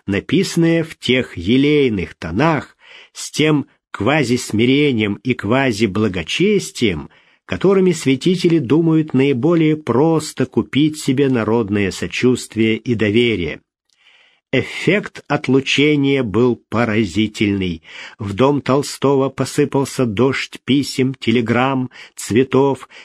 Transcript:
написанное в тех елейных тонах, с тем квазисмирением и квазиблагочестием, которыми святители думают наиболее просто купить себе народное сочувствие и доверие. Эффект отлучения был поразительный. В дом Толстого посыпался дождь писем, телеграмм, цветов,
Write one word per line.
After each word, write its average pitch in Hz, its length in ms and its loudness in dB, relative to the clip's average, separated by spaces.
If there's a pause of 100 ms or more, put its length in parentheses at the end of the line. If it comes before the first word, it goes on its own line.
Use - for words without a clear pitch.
написанное 165 760 0
в 160 140 -12
тех 120 400 -2
елейных 123 760 0
тонах, 123 600 -2 (380)
с - 180 -14
тем 151 360 0 (240)
квазисмирением 120 1200 0 (100)
и 127 100 -2
квазиблагочестием, 110 1800 -2 (360)
которыми 185 480 2
святители 165 680 2
думают 156 560 2
наиболее 151 600 2
просто 151 680 0
купить 151 540 -2
себе 139 300 0
народное 107 600 0
сочувствие 110 880 -2
и 123 160 -4
доверие. 107 680 0 (920)
Эффект - 760 -2
отлучения 139 920 0
был 117 480 0
поразительный. 104 1120 -2 (380)
В 101 140 -6
дом 135 280 2
Толстого 135 680 0
посыпался 135 760 -2
дождь 120 580 -2
писем, 131 520 0
телеграмм, 123 720 0 (260)
цветов, 131 720 0 (180)